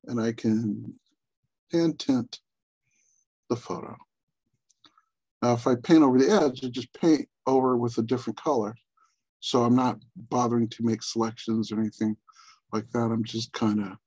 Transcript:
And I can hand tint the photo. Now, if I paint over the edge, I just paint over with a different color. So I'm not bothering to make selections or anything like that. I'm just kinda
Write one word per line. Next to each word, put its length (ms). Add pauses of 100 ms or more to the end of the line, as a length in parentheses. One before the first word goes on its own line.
And 140
I 120
can 600 (760)
hand 280
tint 400 (1080)
the 60
photo. 420 (1400)
Now, 140
if 140
I 80
paint 260
over 160
the 100
edge, 360
I 60
just 220
paint 360 (180)
over 300
with 220
a 40
different 340
color. 380 (640)
So 240
I'm 140
not 240 (160)
bothering 540
to 140
make 200
selections 680
or 100
anything 360 (560)
like 180
that. 220
I'm 100
just 300
kinda 440 (100)